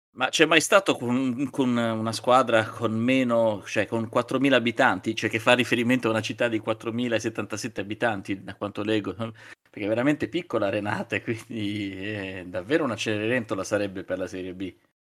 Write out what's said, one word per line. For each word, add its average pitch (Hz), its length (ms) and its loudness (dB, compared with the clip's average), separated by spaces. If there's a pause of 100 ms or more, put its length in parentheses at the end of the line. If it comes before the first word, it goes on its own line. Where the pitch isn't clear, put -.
(160)
Ma 131 140 -2
c'è - 160 4
mai 160 160 6
stato 147 340 4
con, 127 560 0
con 123 240 2
una 113 380 0
squadra 117 560 4
con 110 240 -2
meno, 117 720 2
cioè 104 200 0
con 113 220 -2
quattromila 131 480 2
abitanti, 117 580 2
cioè 110 160 -2
che 113 100 -2
fa 123 140 4
riferimento 120 540 2
a 110 40 4
una 110 100 2
città 117 260 -2
di 110 120 0
quattromilasettantasette 110 1200 -4
abitanti, 101 640 -4
da 98 120 -14
quanto 104 260 -6
leggo? 104 320 -2
Perché - 720 -10
è - 20 -2
veramente 123 420 0
piccola 117 400 -2
Renate, 104 520 -4
<laughs> - 20 -12
quindi, 104 680 -6
eh, 95 560 -10
davvero 98 380 -2
una 113 100 -2
Cenerentola 110 680 -2
sarebbe 101 400 -2
per 92 140 -4
la 92 80 -4
Serie 92 260 -8
B. 92 200 -8 (380)